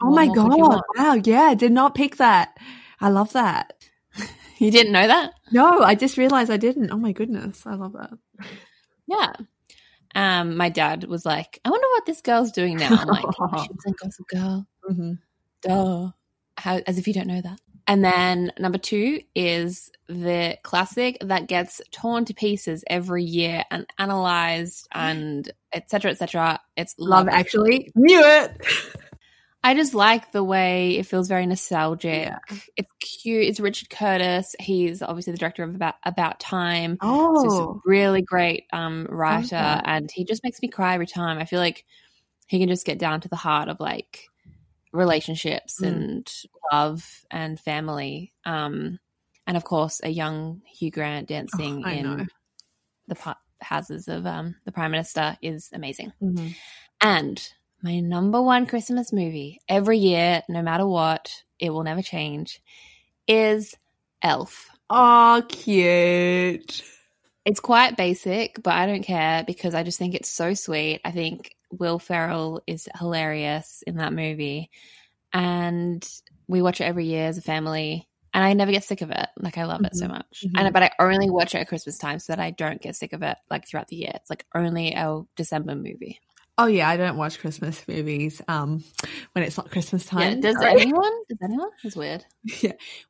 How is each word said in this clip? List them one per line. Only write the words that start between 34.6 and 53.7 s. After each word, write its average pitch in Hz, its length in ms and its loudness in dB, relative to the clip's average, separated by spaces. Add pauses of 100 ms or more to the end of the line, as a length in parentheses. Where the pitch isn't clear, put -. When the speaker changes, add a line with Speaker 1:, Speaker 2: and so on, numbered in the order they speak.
Speaker 2:
obviously 175 320 -8
the 170 40 -10
director 170 240 -6
of 165 140 -8
About, 165 180 -4 (100)
About 180 360 -2
Time. 170 600 -2
So 294 440 4
he's 220 80 2
a 190 100 2
Speaker 1:
Oh. 175 220 -8
Speaker 2:
really 196 380 4
great, 175 500 0
um, 160 360 -4
Speaker 1:
I - 40 -12
love 165 80 -6
Speaker 2:
writer, 156 300 0
Speaker 1:
that. 151 360 0
Speaker 2:
and 156 240 -2
he 180 140 -8
just 214 180 -6
makes 247 200 -8
me 247 40 -2
cry 185 280 -2
every 175 120 -2
time. 165 320 -4
I 160 60 -6
feel 180 160 -2
like 170 240 -2 (640)
he 185 100 0
can 180 100 2
just 180 160 -2
get 143 140 -4
down 160 220 -2
to 180 80 -12
the 175 80 -10
heart 156 320 -2
of, 160 100 -8
like, - 480 -10 (680)
relationships 160 880 -2
Speaker 1:
Mm. 185 60 -2
Speaker 2:
and 156 460 -6 (400)
love 151 580 -2
and 160 280 -10
family. 151 760 -8 (120)
Um, 156 540 -6 (480)
and 180 100 -4
of 165 80 -4
course, 156 400 -2
a - 40 -6
young 160 580 -6
Hugh - 240 -8
Grant 147 380 -6
dancing 151 560 -8
Speaker 1:
Oh, 185 40 -6
I 180 60 -4
Speaker 2:
in 139 100 -6
Speaker 1:
know. 143 220 -8 (840)
Speaker 2:
the 185 80 -10
pa-, - 220 -12 (220)
houses 156 480 -8